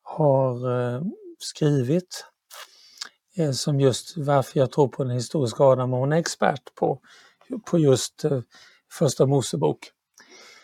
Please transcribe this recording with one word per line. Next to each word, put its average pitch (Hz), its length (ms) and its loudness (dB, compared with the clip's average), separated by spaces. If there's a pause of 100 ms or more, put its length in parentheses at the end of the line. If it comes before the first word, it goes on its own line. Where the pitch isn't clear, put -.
har, 127 800 0 (140)
eh, 135 80 -6 (360)
skrivit, 147 880 -2 (1080)
eh, 156 140 0
som 139 300 -2
just - 360 0
varför 143 420 0
jag 127 140 2
tror 143 160 2
på 135 160 -6
den 123 80 -4
historiska 123 520 -2
Adam, 127 300 4
och 127 60 -2
hon 139 120 0
är 160 40 2
expert - 580 -2
på, - 260 -2 (680)
på 175 120 0
just, 139 460 2
eh, 139 160 -2 (520)
första 143 340 2
Mosebok. 139 520 0 (840)